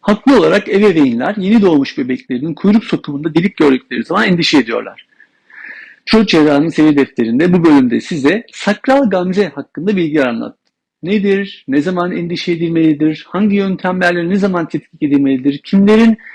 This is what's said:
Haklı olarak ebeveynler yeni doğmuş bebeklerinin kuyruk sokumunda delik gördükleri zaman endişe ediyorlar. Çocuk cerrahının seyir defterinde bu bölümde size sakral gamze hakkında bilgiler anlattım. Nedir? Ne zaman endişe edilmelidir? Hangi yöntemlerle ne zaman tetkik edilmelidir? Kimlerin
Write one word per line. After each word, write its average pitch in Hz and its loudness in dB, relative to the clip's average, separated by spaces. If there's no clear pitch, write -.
Haklı 233 2
olarak 180 2
ebeveynler 165 2
yeni 202 2
doğmuş 156 2
bebeklerinin 127 -6
kuyruk 208 2
sokumunda 151 -6
delik 170 0
gördükleri 127 0
zaman 208 -2
endişe 165 0
ediyorlar. 110 -4
Çocuk 220 2
cerrahının 151 2
seyir 151 2
defterinde 131 0
bu 170 2
bölümde 127 4
size 165 -2
sakral 262 0
gamze 185 -2
hakkında 175 -6
bilgiler 151 0
anlattım. - -10
Nedir? 196 -4
Ne 139 0
zaman 180 -4
endişe 170 -6
edilmelidir? 160 -2
Hangi 202 -2
yöntemlerle 180 -2
ne 196 0
zaman 185 -2
tetkik - -8
edilmelidir? 139 0
Kimlerin 214 4